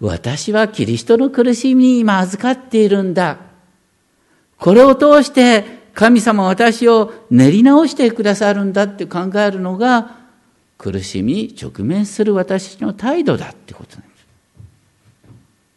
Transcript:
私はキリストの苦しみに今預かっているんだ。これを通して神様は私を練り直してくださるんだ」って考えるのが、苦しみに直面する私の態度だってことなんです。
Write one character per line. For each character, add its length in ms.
私 520
は 160
キ 180
リ 100
ス 80
ト 140
の 100
苦 260
し 200
み 100
に 160
今 200
預 220
か 100
っ 160
て 140
い 60
る 140
ん 100
だ。 260
こ 180
れ 80
を 140
通 260
し 80
て 480
神 260
様 240
は 40
私 400
を 240
練 200
り 120
直 240
し 80
て 160
く 120
だ 120
さ 180
る 120
ん 80
だ」 120
っ 120
て 80
考 320
え 140
る 100
の 160
が、 400
苦 260
し 200
み 120
に 260
直 240
面 220
す 180
る 100
私 460
の 120
態 320
度 120
だ 140
っ 40
て 200
こ 100
と 120
な 60
ん 60
で 80
す。 100